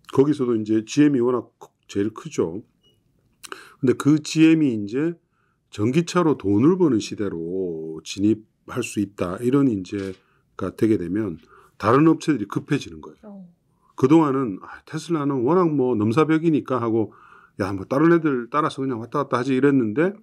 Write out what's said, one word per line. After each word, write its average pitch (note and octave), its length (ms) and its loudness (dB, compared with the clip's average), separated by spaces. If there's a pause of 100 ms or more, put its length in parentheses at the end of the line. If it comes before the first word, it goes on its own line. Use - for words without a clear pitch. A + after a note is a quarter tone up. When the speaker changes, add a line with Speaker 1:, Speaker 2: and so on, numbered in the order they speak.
(120)
Speaker 1:
거기서도 C3+ 440 2
이제 A2 280 -2
지엠이 C#3+ 360 2
워낙 A#2+ 380 -2
크-, - 100 -20 (180)
제일 G#2 240 -4
크죠. G#2+ 540 -6 (1160)
근데 B2 120 2
그 D3 300 0
지엠이 D#3 640 2
이제 C#3+ 300 -4 (560)
전기차로 D#3+ 640 0
돈을 A#2+ 420 2
버는 C#3 200 2
시대로 E2+ 1080 -8
진입할 - 800 -4
수 - 180 -6
있다, G2 360 -6
이런 C3 320 2
이제가 F#2+ 1080 -8
되게 A2 220 2
되면 F2+ 400 -6 (400)
다른 C3+ 300 4
업체들이 D#3 380 0
급해지는 B2 540 -6
거예요. D2+ 220 -20
Speaker 2:
어. G3+ 320 -20 (420)
Speaker 1:
그동안은 C3 640 2
"아, - 220 -18
테슬라는 D3 600 -4
워낙 E3 280 2
뭐 B2+ 220 2
넘사벽이니까." D3 880 2
하고 A2+ 340 -2 (460)
"야, G2 120 -4
뭐 F#2+ 120 -8
다른 D#3 280 4
애들 C#3+ 380 0
따라서 D3 320 -2
그냥 C3 180 -4
왔다 C#3 220 -4
갔다 C3+ 160 -2
하지." C3 160 0
이랬는데, C3+ 580 2 (100)